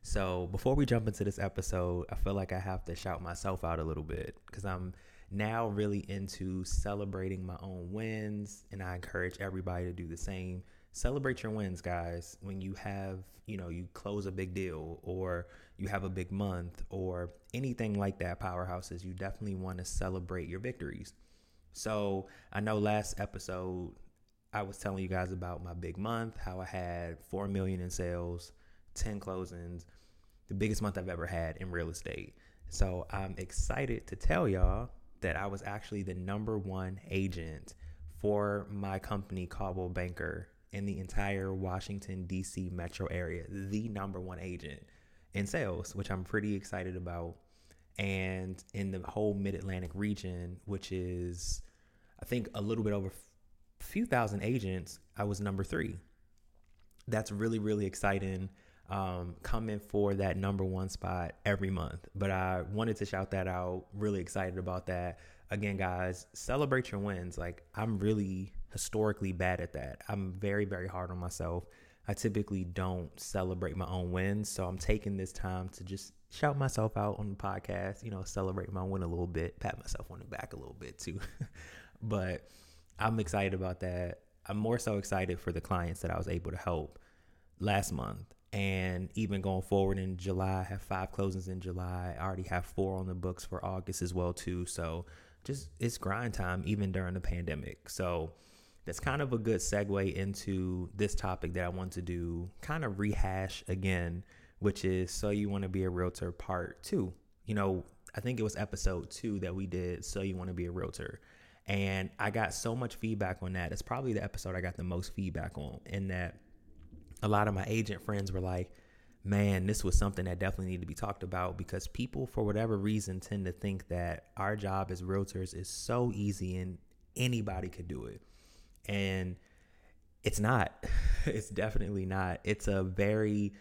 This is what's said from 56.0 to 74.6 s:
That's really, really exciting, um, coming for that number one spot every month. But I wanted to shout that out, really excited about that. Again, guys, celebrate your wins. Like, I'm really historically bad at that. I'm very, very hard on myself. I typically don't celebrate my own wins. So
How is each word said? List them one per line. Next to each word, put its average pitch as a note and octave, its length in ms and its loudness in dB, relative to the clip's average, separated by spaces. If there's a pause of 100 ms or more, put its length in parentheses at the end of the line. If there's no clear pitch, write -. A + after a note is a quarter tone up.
That's A2 240 2
really, A2 280 2
really G#2 260 4
exciting, F#2+ 640 2 (400)
um, F2+ 540 -2
coming A2 360 2
for G2+ 360 4
that F#2+ 200 4
number F#2+ 280 2
one F#2 260 0
spot F2+ 440 -2 (120)
every G2 240 4
month. F2 460 -2
But G2 160 2
I F#2 320 2 (100)
wanted A2 240 2
to G2+ 80 0
shout F#2+ 260 -2
that F#2+ 160 2
out, F2+ 460 0
really G2+ 260 2
excited F#2 380 0
about F2+ 300 -2
that. F2+ 320 0 (320)
Again, G2+ 260 0
guys, F#2 560 0
celebrate C3+ 580 2
your G2+ 80 -2
wins. F#2 380 -2
Like, F2 260 -4 (120)
I'm G#2+ 240 2
really G2 520 2 (200)
historically G#2+ 600 2
bad F2+ 300 2
at E2+ 120 -6
that. C2 360 -6
I'm G2 240 0
very, G2+ 320 2
very F#2 220 -2
hard F2+ 240 -4
on F2+ 60 -4
myself. F2 480 -2 (420)
I G#2+ 60 0
typically G2+ 500 2
don't F2+ 560 -2
celebrate F#2 580 0
my F#2 80 0
own F2+ 260 0
wins. G2+ 380 2
So F#2+ 160 -2